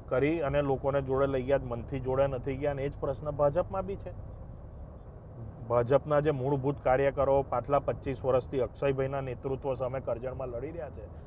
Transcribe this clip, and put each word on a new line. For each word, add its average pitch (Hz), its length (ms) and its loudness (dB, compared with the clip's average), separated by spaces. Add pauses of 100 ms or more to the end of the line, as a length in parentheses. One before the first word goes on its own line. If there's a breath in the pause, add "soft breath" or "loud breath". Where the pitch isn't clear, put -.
કરી 147 300 4
અને 143 220 2
લોકોને 139 400 2
જોડે 135 260 2
લઈ 131 160 0
ગયા, 135 200 4
મનથી 120 360 -4
જોડે 131 280 2
નથી 135 280 -2
ગયા. 143 160 0
અને 139 120 -2
એ 143 60 -2
જ - 100 -6
પ્રશ્ન 147 320 -2
ભાજપમાં 165 540 2
બી 190 100 -4
છે. - 420 -10 (1300)
ભાજપના 131 500 4
જે 151 120 4
મૂળભૂત 139 520 0
કાર્યકરો 139 640 4
પાછલા 135 300 2
પચીસ 131 460 -2
વર્ષથી 127 360 2
અક્ષયભાઈના 135 600 0
નેતૃત્વ 135 540 -4
સામે 131 240 -4
કરજણમાં 127 480 -4
લડી 127 240 -6
રહ્યા 160 180 -10
છે, 113 160 -12 (220 loud breath)